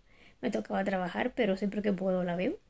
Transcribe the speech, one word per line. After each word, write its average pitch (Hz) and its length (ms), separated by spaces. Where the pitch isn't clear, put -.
Me 247 100
tocaba 208 320
trabajar, 196 520
pero 196 220
siempre 202 240
que 208 120
puedo 185 300
la 175 120
veo. 220 240